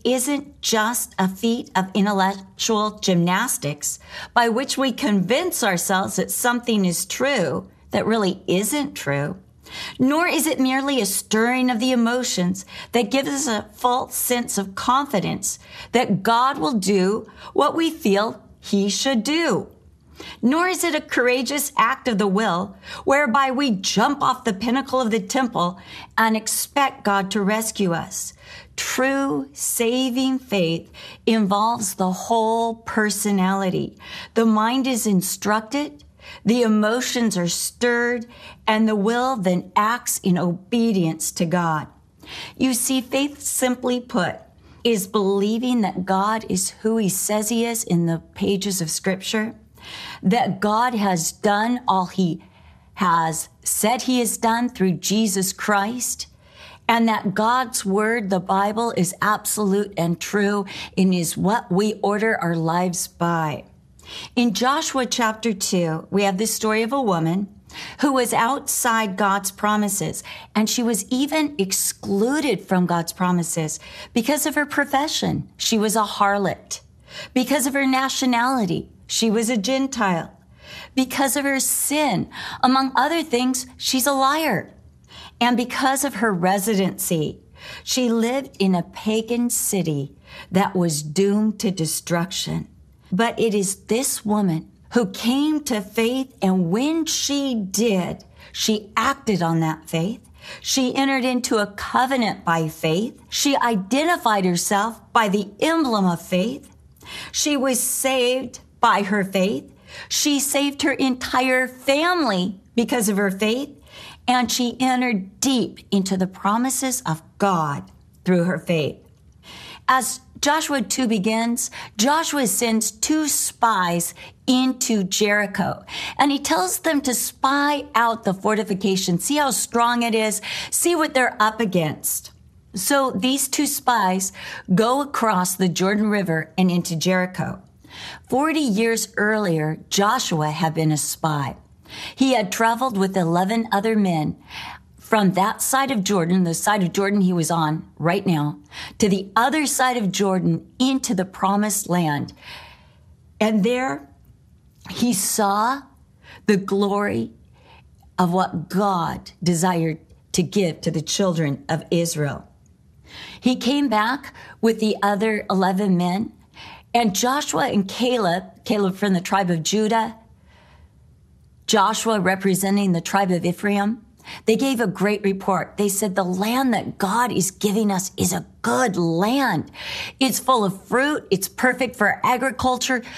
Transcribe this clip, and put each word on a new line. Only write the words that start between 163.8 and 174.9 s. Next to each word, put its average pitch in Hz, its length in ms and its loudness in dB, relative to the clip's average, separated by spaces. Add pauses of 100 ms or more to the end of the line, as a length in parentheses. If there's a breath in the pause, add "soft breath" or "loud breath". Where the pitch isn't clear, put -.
back 220 460 0 (260 loud breath)
with 220 200 2
the 214 240 2
other 208 440 0
eleven 190 480 2
men, 180 360 -2 (600 loud breath)
and 226 220 2
Joshua 277 540 0
and 190 180 0
Caleb, 190 800 -2
Caleb 190 320 0
from 202 160 0
the 175 80 2
tribe 190 300 0
of 160 120 0
Judah, 220 540 0 (1500 soft breath)
Joshua 214 540 2
representing 190 720 2
the 165 80 0
tribe 196 320 0
of 175 120 0
Ephraim, 202 560 -2 (440 loud breath)
they 220 100 4
gave 269 240 0
a 233 80 2
great 202 380 0